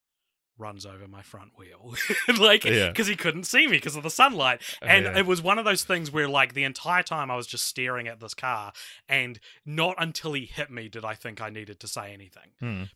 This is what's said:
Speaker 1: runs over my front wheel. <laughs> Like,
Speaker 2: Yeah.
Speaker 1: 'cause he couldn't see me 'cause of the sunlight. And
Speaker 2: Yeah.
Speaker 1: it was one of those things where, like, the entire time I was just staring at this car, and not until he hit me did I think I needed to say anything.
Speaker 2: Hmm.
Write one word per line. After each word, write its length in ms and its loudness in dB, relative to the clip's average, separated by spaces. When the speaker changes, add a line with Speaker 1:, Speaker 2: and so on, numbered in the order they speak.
Speaker 1:
runs 280 -14
over 220 -16
my 160 -20
front 340 -20
wheel. 380 -20
<laughs> 240 2
Like, 280 8
Speaker 2:
Yeah. 280 6
Speaker 1:
'cause 140 0
he 80 0
couldn't 300 -2
see 220 6
me 120 4
'cause 160 -6
of 80 -8
the 80 -4
sunlight. 500 4
And 240 6
Speaker 2:
Yeah. 120 0
Speaker 1:
it 80 4
was 160 2
one 160 2
of 80 -4
those 180 2
things 280 -2
where, 160 0
like, 260 2
the 120 -2
entire 360 -2
time 300 -4
I 40 -2
was 120 -6
just 180 -6
staring 420 -4
at 120 -14
this 160 -14
car, 360 -4
and 300 -2
not 320 0
until 360 -4
he 120 -6
hit 240 -10
me 180 -12
did 160 -12
I 120 -8
think 260 -14
I 80 -8
needed 300 -14
to 80 -14
say 260 -10
anything. 460 -20
Speaker 2:
Hmm. 240 -6